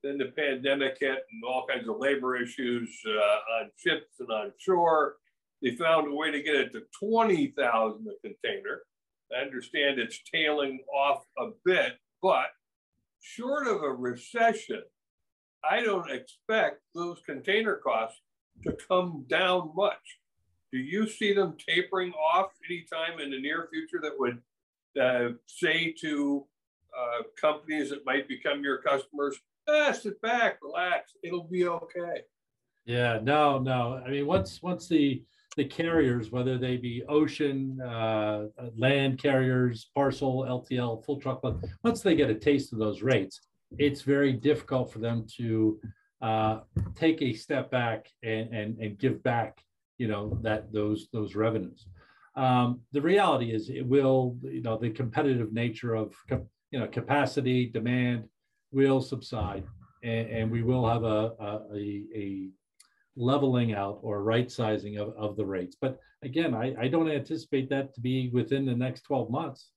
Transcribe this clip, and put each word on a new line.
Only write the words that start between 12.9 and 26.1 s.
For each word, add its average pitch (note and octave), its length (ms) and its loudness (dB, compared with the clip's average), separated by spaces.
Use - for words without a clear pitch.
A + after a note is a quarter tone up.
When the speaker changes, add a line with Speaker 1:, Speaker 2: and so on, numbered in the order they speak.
Speaker 1:
short C4 480 -4
of F#3 160 0
a C3+ 100 -2
recession, A3 880 -2
I A#3 140 0
don't F#3 260 -2
expect - 720 -2
those F3 320 -6
container F#3+ 480 0
costs A2+ 460 -2
to - 120 -4
come F3 420 0
down F3+ 460 2
much. - 420 -2
Do C3 80 -4
you F#3 280 0
see G#3 260 0
them F#3+ 240 2
tapering F3 460 0
off E3+ 380 2
anytime E3 500 -6
in C#3+ 120 -6
the C3+ 80 -4
near D#3+ 320 -4
future D#3+ 300 -6
that D3+ 160 -4
would, A#2+ 240 -2
uh, B2 360 2
say E3 560 0
to, C#3+ 440 0